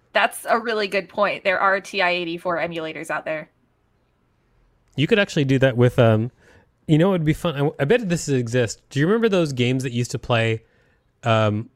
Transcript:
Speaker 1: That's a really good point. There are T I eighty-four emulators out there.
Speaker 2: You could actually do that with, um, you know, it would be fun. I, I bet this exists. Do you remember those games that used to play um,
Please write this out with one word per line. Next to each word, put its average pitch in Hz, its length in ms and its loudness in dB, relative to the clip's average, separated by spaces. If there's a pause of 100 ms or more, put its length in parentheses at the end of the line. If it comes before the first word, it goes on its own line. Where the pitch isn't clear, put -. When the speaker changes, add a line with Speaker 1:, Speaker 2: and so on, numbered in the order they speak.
(120)
Speaker 1:
That's - 320 -2
a 214 140 0
really 214 300 -4
good 190 200 -4
point. 196 360 -2
There 185 160 0
are 196 200 2
T 190 220 -6
I 180 80 2
eighty-four 175 480 -4
emulators 160 500 -8
out 151 160 -6
there. 156 240 -8 (1500)
Speaker 2:
You 131 100 0
could 208 140 4
actually 170 240 0
do 135 160 2
that 131 160 4
with, 120 240 4
um, 113 320 4 (560)
you 156 100 4
know, 185 120 4
it - 20 0
would 175 120 -2
be 156 80 2
fun. 143 360 -2 (100)
I, 143 40 -4
I - 20 0
bet 214 240 0
this 170 200 -4
exists. 123 600 -2
Do - 80 -6
you 147 80 2
remember 226 220 2
those 170 240 0
games 127 320 0
that 127 80 -8
used 120 180 -2
to 123 80 -6
play 113 460 0 (600)
um, 110 520 0